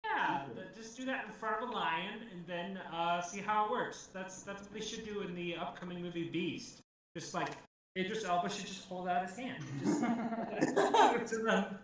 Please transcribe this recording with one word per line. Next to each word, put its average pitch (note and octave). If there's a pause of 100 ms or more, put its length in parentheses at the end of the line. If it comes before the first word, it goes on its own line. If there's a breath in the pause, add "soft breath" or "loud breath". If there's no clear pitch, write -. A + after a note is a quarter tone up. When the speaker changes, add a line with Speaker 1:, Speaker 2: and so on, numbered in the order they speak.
Speaker 1:
Yeah, -
Speaker 2:
Stupid. -
Speaker 1:
th-, -
just A3+
do C4
that B3
in G3
front A3
of A#3+
a -
lion F#3
and F3
then, F3+ (160)
uh, F3
see G3
how G#3+
it A3+
works. -
That's, F#3+
that's G3
what -
they G#3+
should A3
do G3+
in F3
the F3
upcoming F3+
movie E3+
Beast. E3 (360)
Just, -
like, F3 (480)
Idris F#3+
Elba F3+
should F#3+
just -
hold F3+
out F3+
his G3
hand. B3 (160)
Just -
Speaker 2:
<laughs> -
Speaker 1:
<laughs> A#3+
to A3+
the G3 (180)